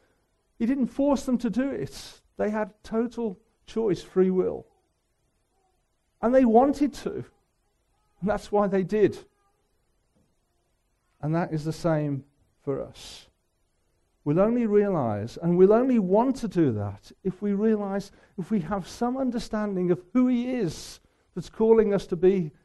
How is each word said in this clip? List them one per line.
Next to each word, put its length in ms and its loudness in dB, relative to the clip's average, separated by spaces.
He 80 -2
didn't 220 0
force 380 0
them 140 0
to 100 -2
do 200 -2
it. 520 -10
They 120 -2
had 220 -4
total 560 -4
choice, 360 -2
free 280 2
will. 360 -2
And 120 2
they 120 6
wanted 500 4
to. 300 -8
And 100 -4
that's 220 -6
why 160 2
they 160 0
did. 340 2
And 140 -2
that 180 -2
is 100 -6
the 100 -6
same 500 -4
for 200 -6
us. 460 -16
We'll 160 0
only 280 2
realize, 720 0
and 160 2
we'll 160 8
only 240 2
want 400 2
to 100 -6
do 260 2
that, 380 -8
if 180 -6
we 120 -2
realize, 580 -2
if 140 -8
we 100 0
have 260 -6
some 300 -4
understanding 720 -4
of 120 0
who 140 4
he 260 0
is 460 -6
that's 160 -10
calling 440 4
us 140 -2
to 80 -4
be 360 2